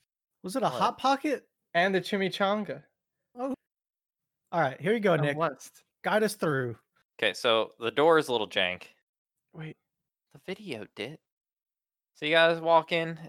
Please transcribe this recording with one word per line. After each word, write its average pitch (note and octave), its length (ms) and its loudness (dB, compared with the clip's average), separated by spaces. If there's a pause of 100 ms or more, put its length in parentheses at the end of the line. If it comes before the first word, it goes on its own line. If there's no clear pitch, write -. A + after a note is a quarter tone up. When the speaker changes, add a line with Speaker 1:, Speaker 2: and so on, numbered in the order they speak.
(440)
Speaker 1:
Was F#3 120 -10
it B3+ 60 -2
a G#3 80 0
Speaker 2:
What? C3+ 40 -2
Speaker 1:
Hot G3 260 0
Pocket? C4+ 480 0 (260)
Speaker 3:
And F#3 220 2
the F3+ 60 2
chimichanga. F#3+ 800 -4 (520)
Speaker 1:
Oh. B3+ 200 -6 (960)
All E3+ 100 0
right, C3+ 180 -2
here F3+ 140 0
you A#3+ 60 0
go, G3 160 4
Speaker 3:
Of C#3+ 60 0
Speaker 1:
Nick. C#3+ 140 0
Speaker 3:
what? D3+ 320 -4 (360)
Speaker 1:
Guide G3+ 200 2
us G#3 120 0
through. C3+ 420 -2 (420)
Speaker 2:
Okay, G2+ 140 2
so A2+ 460 2
the A#2 120 -4
door D#3 280 4
is C#3+ 80 -2
a B2+ 40 -4
little A2 160 -2
jank. F2+ 360 -2 (680)
Speaker 3:
Wait. D#3 220 -14 (580)
Speaker 2:
The D3+ 120 -20
video F3+ 400 -10 (100)
did. C3+ 220 -10 (1000)
So D3+ 100 -10
you D3+ 80 0
guys E3 260 4
walk D#3+ 320 2
in. E3 380 -4